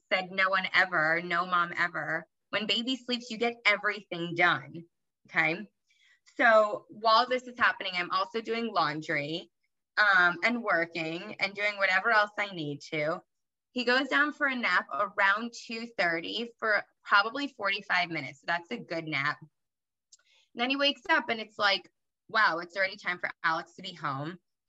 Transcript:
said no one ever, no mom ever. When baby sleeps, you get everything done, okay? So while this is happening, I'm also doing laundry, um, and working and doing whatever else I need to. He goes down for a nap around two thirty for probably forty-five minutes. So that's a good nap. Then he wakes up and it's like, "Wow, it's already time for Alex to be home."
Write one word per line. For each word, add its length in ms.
said 200
no 180
one 240
ever, 500
no 220
mom 320
ever. 500
When 180
baby 280
sleeps, 340
you 80
get 180
everything 680
done, 500
okay? 380
So 520
while 380
this 200
is 120
happening, 360
I'm 160
also 300
doing 320
laundry, 760
um, 460
and 200
working 760
and 140
doing 240
whatever 340
else 260
I 140
need 300
to. 300
He 140
goes 220
down 260
for 140
a 80
nap 380
around 600
two 340
thirty 640
for 240
probably 460
forty-five 600
minutes. 320
So 60
that's 240
a 60
good 300
nap. 300
Then 140
he 80
wakes 320
up 200
and 120
it's 180
like, 300
"Wow, 300
it's 180
already 200
time 220
for 100
Alex 320
to 60
be 120
home." 460